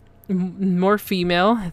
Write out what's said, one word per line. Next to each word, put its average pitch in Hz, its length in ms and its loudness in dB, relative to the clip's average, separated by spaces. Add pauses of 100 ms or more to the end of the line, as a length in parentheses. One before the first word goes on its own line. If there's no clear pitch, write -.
(300)
m-, 185 480 -2
more 190 180 2
female 185 760 0